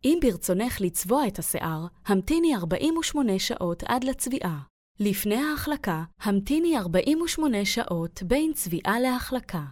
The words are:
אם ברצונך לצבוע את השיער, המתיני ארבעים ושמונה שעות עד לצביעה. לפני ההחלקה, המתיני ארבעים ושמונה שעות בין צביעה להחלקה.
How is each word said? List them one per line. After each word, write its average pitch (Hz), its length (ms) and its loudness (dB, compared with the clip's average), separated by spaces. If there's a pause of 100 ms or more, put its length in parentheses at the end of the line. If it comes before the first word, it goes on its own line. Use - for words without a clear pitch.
אם 320 180 4
ברצונך 214 580 0
לצבוע 202 480 0
את - 100 -6
השיער, 160 480 -4 (200)
המתיני 285 500 2
ארבעים 185 400 0
ושמונה 269 420 0
שעות 175 480 -2
עד 247 180 0
לצביעה. 247 560 -4 (400)
לפני 208 360 0
ההחלקה, 285 680 -2 (160)
המתיני 277 580 2
ארבעים 185 420 2
ושמונה 302 440 0
שעות 170 580 -2
בין 294 300 2
צביעה 196 480 -2
להחלקה. 247 720 -2